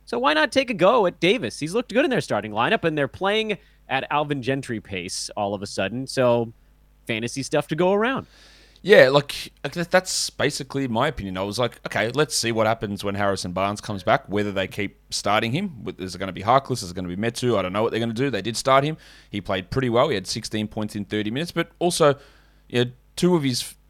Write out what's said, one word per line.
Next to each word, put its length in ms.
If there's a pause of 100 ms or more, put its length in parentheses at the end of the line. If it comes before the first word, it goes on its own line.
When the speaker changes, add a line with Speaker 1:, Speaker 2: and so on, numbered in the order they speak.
Speaker 1:
So 140
why 160
not 160
take 180
a 60
go 320
at 140
Davis? 400
He's 140
looked 180
good 120
in 60
their 100
starting 300
lineup, 320
and 160
they're 80
playing 520 (300)
at 220
Alvin 320
Gentry 380
pace 560
all 180
of 80
a 40
sudden. 420
So 440 (540)
fantasy 380
stuff 240
to 80
go 160
around. 340 (560)
Speaker 2:
Yeah, 280
like, 420 (100)
like, 120
that, 180
that's 360
basically 600
my 180
opinion. 300
I 60
was 140
like, 300
"Okay, 220
let's 280
see 140
what 160
happens 380
when 100
Harrison 380
Barnes 280
comes 220
back, 260
whether 220
they 160
keep 320 (120)
starting 420
him. 320
With, 160
is 160
it 20
gonna 140
be 100
Harkless? 400
Is 80
it 40
gonna 120
be 100
Metu? 400
I 60
don't 100
know 120
what 80
they're 80
gonna 120
do." 160
They 140
did 140
start 260
him. 140 (340)
He 100
played 300
pretty 180
well. 200
He 80
had 100
sixteen 400
points 300
in 80
thirty 260
minutes, 220
but 260
also, 380 (520)
you 180
know, 40 (240)
two 220
of 80
his, 300 (160)